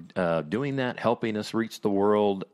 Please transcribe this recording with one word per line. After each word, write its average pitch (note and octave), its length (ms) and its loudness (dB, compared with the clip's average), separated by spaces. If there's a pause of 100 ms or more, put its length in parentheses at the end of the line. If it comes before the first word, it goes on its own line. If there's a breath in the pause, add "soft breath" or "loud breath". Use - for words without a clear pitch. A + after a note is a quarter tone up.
(160)
uh, E2+ 260 2
doing B2+ 340 -2
that, B2+ 220 -2
helping A2+ 380 0
us G#2+ 160 -6
reach A2+ 300 -4
the G#2+ 80 0
world G2+ 640 2